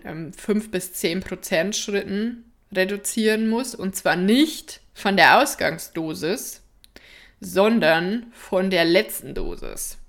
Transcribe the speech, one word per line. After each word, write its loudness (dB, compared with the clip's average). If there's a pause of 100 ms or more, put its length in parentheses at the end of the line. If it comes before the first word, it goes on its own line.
ähm, -12
fünf -2
bis -6
zehn -2
Prozent -2
Schritten -4 (300)
reduzieren 0
muss. -2
Und -6
zwar 0
nicht 2 (140)
von -2
der 8
Ausgangsdosis, -4 (760)
sondern 2
von -2
der 4
letzten 0
Dosis. -8 (120)